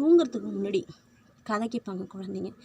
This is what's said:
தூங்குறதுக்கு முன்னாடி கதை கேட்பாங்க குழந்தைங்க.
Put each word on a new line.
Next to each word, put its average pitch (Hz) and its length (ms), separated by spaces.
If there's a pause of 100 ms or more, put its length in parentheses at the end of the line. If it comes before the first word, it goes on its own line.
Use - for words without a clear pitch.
தூங்குறதுக்கு 277 500
முன்னாடி 196 340 (580)
கதை 220 260
கேட்பாங்க 190 460
குழந்தைங்க. 190 400 (100)